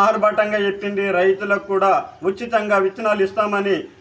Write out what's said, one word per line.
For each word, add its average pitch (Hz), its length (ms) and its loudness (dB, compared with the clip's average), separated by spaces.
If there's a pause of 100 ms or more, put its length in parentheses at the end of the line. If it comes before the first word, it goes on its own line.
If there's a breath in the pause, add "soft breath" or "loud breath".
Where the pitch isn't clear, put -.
ఆర్భాటంగా 208 600 2
చెప్పింది, 202 360 -4 (160)
రైతులకు 196 540 0
కూడా 190 180 2 (380)
ఉచితంగా 208 560 -2
విత్తనాలు 208 420 0
ఇస్తామని 202 480 0 (260)